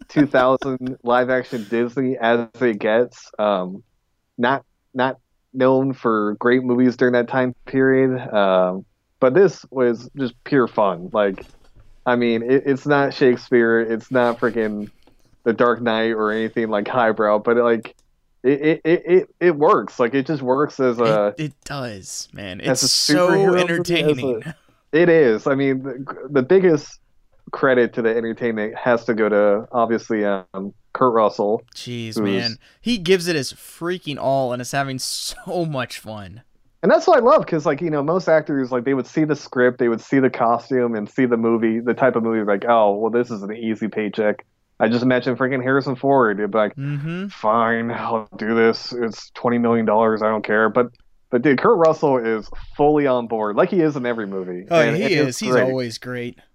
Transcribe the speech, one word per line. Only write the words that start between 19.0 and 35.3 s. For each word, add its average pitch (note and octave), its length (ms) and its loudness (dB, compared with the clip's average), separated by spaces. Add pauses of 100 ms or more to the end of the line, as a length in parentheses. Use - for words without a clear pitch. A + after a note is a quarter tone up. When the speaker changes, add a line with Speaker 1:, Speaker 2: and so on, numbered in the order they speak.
Speaker 1:
it, F3 220 2 (120)
it E3+ 160 2
works. D3 440 2
Like, A#2+ 140 0
it C3+ 120 0
just D3 160 -4
works C3+ 380 0
as B2 200 0
a G#2+ 380 2
Speaker 2:
It, D#3 80 -8
it C#3+ 80 -10 (100)
does, A#2+ 720 -10
man. G2 280 -12
Speaker 1:
as C3 220 -2
Speaker 2:
It's - 0 -
Speaker 1:
a C3 60 0
Speaker 2:
so E3+ 400 2
Speaker 1:
superhero F#3+ 160 2
movie, F#3 60 4
as - 40 2
a F3+ 60 2
Speaker 2:
entertaining. D#3+ 800 -2 (480)
Speaker 1:
It E3+ 180 2
is. C3+ 380 4
I C#3 80 2
mean, C3+ 280 -2
the, C3+ 340 -12 (120)
the C#3 140 2
biggest F3 560 2 (520)
credit B2 420 2
to B2+ 80 -4
the A2+ 140 0
entertainment A2+ 640 -4
has A#2+ 280 0
to B2 80 0
go G#2+ 160 0
to, G#2 420 2
obviously, A2+ 540 -2
um, G2 480 -6 (200)
Kurt B2 200 0
Russell, G#2+ 500 0 (120)
Speaker 2:
Jeez, A#2 400 -10
Speaker 1:
who's A#2 40 -4
Speaker 2:
man. G2 380 -2 (240)
He A#3 160 -2
gives F3 300 0
it F3 80 -2
his C3+ 180 -6
freaking E3+ 640 -10
all C3+ 340 -2
and B2 80 -6
is A#2+ 100 -12
having C#3 280 -4
so - 640 -6